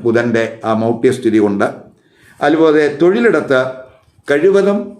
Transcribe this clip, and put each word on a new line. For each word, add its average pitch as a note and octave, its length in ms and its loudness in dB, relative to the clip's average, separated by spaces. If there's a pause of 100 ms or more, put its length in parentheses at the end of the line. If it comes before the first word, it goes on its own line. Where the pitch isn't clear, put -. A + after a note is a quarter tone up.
ബുധൻ്റെ A2+ 600 -2
ആ A2 80 -2 (100)
മൗഢ്യസ്ഥിതി A#2 560 0
കൊണ്ട്. G2+ 260 0 (760)
അതുപോലെ D3+ 640 2
തൊഴിലിടത്ത് E3+ 580 2 (720)
കഴിവതും G3 480 2 (220)